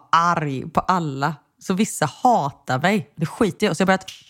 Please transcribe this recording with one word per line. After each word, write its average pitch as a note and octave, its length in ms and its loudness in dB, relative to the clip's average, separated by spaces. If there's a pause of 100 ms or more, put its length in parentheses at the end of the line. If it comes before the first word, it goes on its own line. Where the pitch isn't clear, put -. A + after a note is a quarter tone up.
(120)
arg D#3+ 580 0
på F3 100 0
alla. D#3 560 -2 (240)
Så - 140 -4
vissa F#3 320 -2
hatar C#3+ 760 0
mig. F#3 340 0
Det D#3 100 -4
skiter G#3 420 -2
jag F3+ 40 2
i. D#3+ 40 -4
Så - 60 -2
jag F#3+ 40 2
har - 20 -2
börjat F#3+ 220 0 (200)